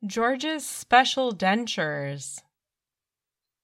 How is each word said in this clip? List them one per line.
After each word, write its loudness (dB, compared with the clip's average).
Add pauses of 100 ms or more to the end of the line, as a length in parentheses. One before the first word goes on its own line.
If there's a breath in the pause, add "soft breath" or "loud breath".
George's 0
special 2
dentures. -2 (1200)